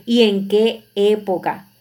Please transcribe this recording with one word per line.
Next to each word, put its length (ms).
y 160
en 240
qué 340
época? 720